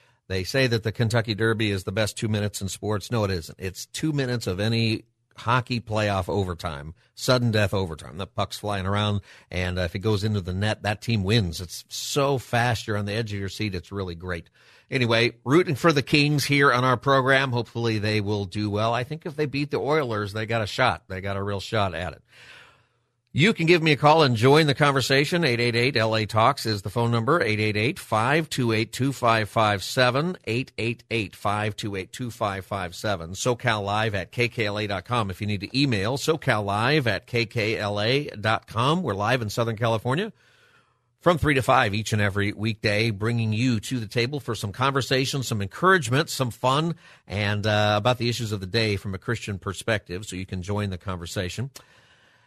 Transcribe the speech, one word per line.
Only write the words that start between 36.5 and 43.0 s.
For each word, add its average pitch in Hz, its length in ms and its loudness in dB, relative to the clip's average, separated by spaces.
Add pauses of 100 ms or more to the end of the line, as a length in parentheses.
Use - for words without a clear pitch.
Live 117 420 2
at 98 220 -2
K 117 180 0
K 107 320 -2
L 104 220 -2
A 131 300 0
dot 107 360 -2
com. 147 380 0
We're 107 100 -2
live 113 260 0
in 104 100 -4
Southern 117 260 -2
California 123 560 -2 (880)
from 175 160 4
three 147 160 2
to 131 80 2
five 123 320 4
each 110 220 -2
and 104 80 4
every 101 320 2
weekday, 110 560 0